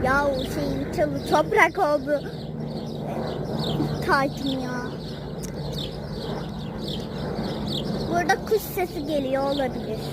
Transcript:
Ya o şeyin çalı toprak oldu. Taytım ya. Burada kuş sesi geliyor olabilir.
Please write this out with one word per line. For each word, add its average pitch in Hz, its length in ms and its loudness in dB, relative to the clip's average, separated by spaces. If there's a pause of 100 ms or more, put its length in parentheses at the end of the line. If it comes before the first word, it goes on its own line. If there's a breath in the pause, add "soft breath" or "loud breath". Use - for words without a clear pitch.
Ya 277 240 6
o 277 80 2
şeyin 269 600 -2
çalı 294 340 2
toprak 320 480 6
oldu. 294 540 2 (1700)
Taytım 277 540 2
ya. 247 220 -4 (3250)
Burada 349 340 2
kuş 427 160 4
sesi 349 440 -2
geliyor 277 460 2
olabilir. 220 480 0 (140)